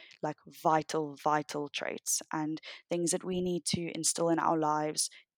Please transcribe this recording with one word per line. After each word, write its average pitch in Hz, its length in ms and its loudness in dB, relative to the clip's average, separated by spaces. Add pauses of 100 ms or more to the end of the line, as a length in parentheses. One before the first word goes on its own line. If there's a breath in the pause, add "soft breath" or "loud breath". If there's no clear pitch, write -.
(240 loud breath)
like, 151 140 -4 (100)
vital, 156 760 0
vital 147 460 0
traits - 540 -4 (100)
and 156 280 -2 (300 loud breath)
things 170 220 2
that 180 120 -2
we 180 180 -2
need 180 240 0
to 170 280 -2
instill 165 360 0
in 165 100 4
our 160 180 4
lives 151 520 0 (280 loud breath)